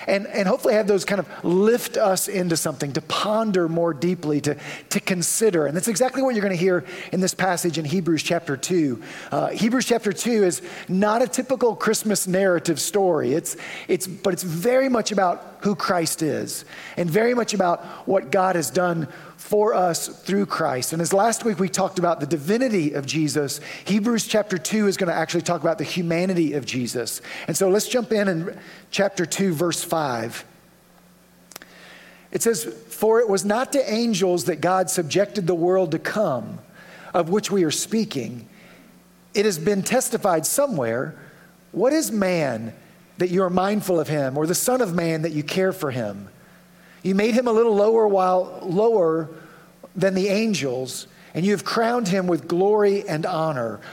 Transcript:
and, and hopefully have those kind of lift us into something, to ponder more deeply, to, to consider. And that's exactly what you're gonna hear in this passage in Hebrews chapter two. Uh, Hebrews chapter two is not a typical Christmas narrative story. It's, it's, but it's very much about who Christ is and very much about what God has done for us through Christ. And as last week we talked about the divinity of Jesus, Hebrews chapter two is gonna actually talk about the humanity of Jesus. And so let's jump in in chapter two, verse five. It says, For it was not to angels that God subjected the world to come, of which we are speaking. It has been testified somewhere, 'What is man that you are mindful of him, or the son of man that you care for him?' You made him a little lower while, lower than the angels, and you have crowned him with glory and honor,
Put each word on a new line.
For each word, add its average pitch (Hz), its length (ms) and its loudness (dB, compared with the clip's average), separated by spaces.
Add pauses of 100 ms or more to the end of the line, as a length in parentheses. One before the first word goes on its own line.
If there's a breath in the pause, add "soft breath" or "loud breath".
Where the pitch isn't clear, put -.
and, 196 180 0
and 196 220 -2
hopefully 254 260 2
have 208 140 2
those 196 180 2
kind 196 140 0
of 170 80 -4 (180 loud breath)
lift 202 500 2
us 196 320 2
into 180 300 0
something, 143 360 -4
to 156 80 -2
ponder 202 680 0
more 170 240 0
deeply, 151 480 0
to, 147 160 -2 (320 loud breath)
to 202 100 0
consider. 175 680 2
And 147 100 -2
that's 185 100 -2
exactly 247 360 0
what 262 100 2
you're 208 80 0
gonna 190 140 0
hear 180 280 2 (280 loud breath)
in 185 100 0
this 185 140 0
passage 175 420 0
in 160 80 -4
Hebrews 160 380 0
chapter 156 340 -2
two. 156 420 0 (320 loud breath)
Uh, 147 180 0
Hebrews 233 360 0
chapter 220 260 2
two 220 320 2
is 180 200 0 (260 loud breath)
not 208 320 2
a 247 60 2
typical 254 480 0
Christmas 208 520 0
narrative 175 540 2
story. 156 540 2
It's, - 220 -4 (300 loud breath)
it's, 180 200 -2
but 190 260 -2
it's 175 80 -6
very 233 480 2
much 226 220 0
about 190 480 0
who 202 160 0
Christ 170 480 -2
is 113 420 -4 (320 loud breath)
and 175 120 0
very 226 260 2
much 220 180 -2
about 180 320 0 (220 loud breath)
what - 240 0
God 185 240 2
has 160 160 -2
done 175 360 0 (300 loud breath)
for 214 380 2
us 180 320 0
through 196 400 -2
Christ. 131 440 -2
And 165 100 -2
as 170 120 0
last 220 320 2
week 208 140 -2
we 185 100 0
talked 190 300 -2
about 170 200 2
the 143 60 -2
divinity 170 680 0
of 143 120 -4
Jesus, 143 540 -2 (260 loud breath)
Hebrews 214 400 2
chapter 202 320 0
two 208 300 0
is 190 100 2
gonna 175 160 0
actually 165 300 -2
talk 170 180 -2
about 165 160 2
the 156 60 -4
humanity 170 680 0
of 139 120 -2
Jesus. 120 560 -4 (260 loud breath)
And - 80 -2
so 190 140 2
let's 208 180 2
jump 240 240 -2
in 208 160 2
in 175 320 -4 (300 loud breath)
chapter 196 340 0
two, 190 300 0
verse 160 300 0
five. 120 600 -2 (1900 loud breath)
It 175 100 -2
says, 233 220 0
For - 560 0
it 233 100 2
was 196 160 2
not 226 280 0
to 269 200 2
angels 190 520 2
that 156 160 -2
God 185 280 2
subjected 180 560 0
the 180 80 2
world 175 380 2
to 156 80 -2
come, 123 580 -2 (560 loud breath)
of 170 160 0
which 208 220 0
we 196 120 4
are 151 80 2
speaking. 139 760 -4 (880 loud breath)
It 202 100 2
has 185 140 0
been 196 240 0
testified 190 640 0
somewhere, 156 680 -2 (560 loud breath)
'What 240 220 2
is 311 180 0
man 156 600 -2 (460 loud breath)
that 180 100 0
you 185 140 2
are 185 80 0
mindful 185 480 2
of 147 80 -2
him, 143 300 -2
or 156 100 0
the 175 80 0
son 254 260 0
of 180 140 0
man 165 260 0
that 160 120 -2
you 147 100 -2
care 190 280 0
for 151 200 -4
him?' 101 380 -6 (760 loud breath)
You 185 100 0
made 214 220 2
him 247 120 2
a 240 40 2
little 220 240 4
lower 220 320 4
while, 185 560 2
lower 175 640 2 (680 loud breath)
than 190 200 2
the 190 120 0
angels, 139 760 -2 (300 loud breath)
and 160 100 0
you 202 60 4
have 202 120 0
crowned 233 440 0
him 185 180 2
with 175 220 0
glory 202 600 4
and 160 200 -2
honor, 147 520 -2 (140 loud breath)